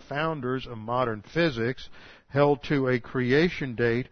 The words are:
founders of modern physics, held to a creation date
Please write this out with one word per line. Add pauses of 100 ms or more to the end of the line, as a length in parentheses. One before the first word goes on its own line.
founders
of
modern (100)
physics, (380)
held
to
a
creation
date